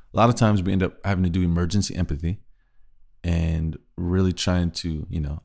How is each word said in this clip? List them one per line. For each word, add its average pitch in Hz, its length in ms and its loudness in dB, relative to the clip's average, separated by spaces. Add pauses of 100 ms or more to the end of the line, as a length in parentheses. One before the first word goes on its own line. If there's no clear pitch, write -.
(140)
A - 40 -12
lot 110 100 6
of 120 80 4
times 104 260 4
we 92 120 -2
end 95 100 2
up - 220 -4
having 98 180 0
to 90 60 2
do 90 120 2
emergency 87 540 0
empathy 82 460 -4 (840)
and 82 540 -2 (180)
really 90 380 2
trying 87 380 0
to, 80 380 -6
you 85 120 -4
know, 73 240 -6